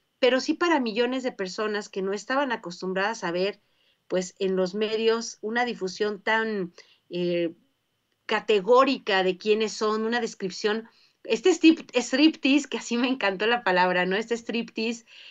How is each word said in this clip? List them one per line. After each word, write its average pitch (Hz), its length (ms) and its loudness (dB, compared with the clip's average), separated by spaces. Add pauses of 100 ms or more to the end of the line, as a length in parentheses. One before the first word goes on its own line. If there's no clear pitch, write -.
(200)
pero 254 200 4
sí 294 140 -2
para 330 260 2
millones 240 440 -2
de 247 80 -4
personas 208 580 -4
que 190 140 -6
no 196 100 -2
estaban 262 380 -2
acostumbradas 190 720 -6
a 175 80 -4
ver, 185 300 -2 (460)
pues, 185 300 -4
en 190 180 0
los 185 200 -2
medios 226 640 -2
una 233 240 -2
difusión 208 560 -4
tan, 220 520 -2 (360)
eh, 175 460 -2 (720)
categórica 214 960 2
de 185 140 0
quiénes 214 340 0
son, 220 340 -2
una 233 160 -2
descripción, 220 640 -4 (360)
este 233 260 0
strip-, - 460 4
striptease, 277 760 2
que 233 80 -4
así 233 200 -4
me 254 100 2
encantó 208 400 -2
la 240 160 0
palabra, 180 420 2
¿no? 185 100 0
Este 226 200 -2
striptease 233 720 -6 (260)